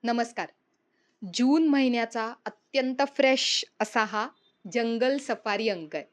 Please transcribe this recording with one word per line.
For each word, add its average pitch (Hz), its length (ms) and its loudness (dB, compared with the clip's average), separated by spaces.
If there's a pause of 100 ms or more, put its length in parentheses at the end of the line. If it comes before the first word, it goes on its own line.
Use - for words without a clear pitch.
नमस्कार. 233 420 -4 (880)
जून 294 340 4
महिन्याचा 240 640 0 (140)
अत्यंत 262 560 -2 (140)
फ्रेश - 480 2 (160)
असा 214 240 0
हा 214 240 -4 (440)
जंगल 233 460 0
सफारी 220 500 -2
अंक 165 280 -6
आहे. 143 160 -8